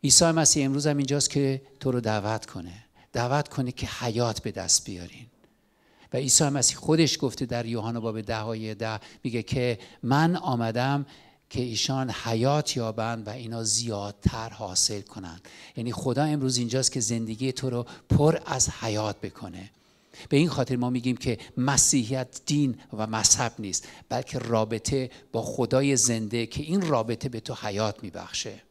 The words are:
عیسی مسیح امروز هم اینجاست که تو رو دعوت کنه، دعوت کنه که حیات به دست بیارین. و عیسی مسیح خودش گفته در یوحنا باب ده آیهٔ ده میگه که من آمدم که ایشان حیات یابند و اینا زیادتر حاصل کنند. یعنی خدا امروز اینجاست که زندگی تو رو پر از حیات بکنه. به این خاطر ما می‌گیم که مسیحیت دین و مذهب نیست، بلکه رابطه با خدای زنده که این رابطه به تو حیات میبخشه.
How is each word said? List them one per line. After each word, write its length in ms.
عیسی 220
مسیح 400
امروز 220
هم 100
اینجاست 320
که 320
تو 120
رو 100
دعوت 440
کنه، 400
دعوت 360
کنه 220
که 160
حیات 540
به 100
دست 340
بیارین. 400
و 40
عیسی 260
مسیح 340
خودش 440
گفته 240
در 200
یوحنا 340
باب 220
ده 160
آیهٔ 360
ده 260
میگه 200
که 360
من 320
آمدم 720
که 120
ایشان 480
حیات 680
یابند 500
و 20
اینا 340
زیادتر 840
حاصل 520
کنند. 400
یعنی 140
خدا 320
امروز 340
اینجاست 340
که 80
زندگی 520
تو 180
رو 160
پر 360
از 240
حیات 520
بکنه. 480
به 80
این 120
خاطر 260
ما 140
می‌گیم 280
که 200
مسیحیت 680
دین 300
و 140
مذهب 520
نیست، 280
بلکه 300
رابطه 720
با 100
خدای 540
زنده 500
که 180
این 180
رابطه 480
به 100
تو 220
حیات 420
میبخشه. 680